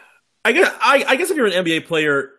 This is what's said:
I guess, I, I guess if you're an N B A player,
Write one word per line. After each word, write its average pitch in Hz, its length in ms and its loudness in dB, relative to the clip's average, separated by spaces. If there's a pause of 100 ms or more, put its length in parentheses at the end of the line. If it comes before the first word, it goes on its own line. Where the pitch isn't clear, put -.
(440)
I 233 80 2
guess, 320 280 2
I, 254 280 2
I 233 80 2
guess 370 140 -4
if 370 60 -2
you're 254 100 0
an 196 60 0
N 180 120 0
B 165 120 -2
A 156 40 -2
player, 147 580 -2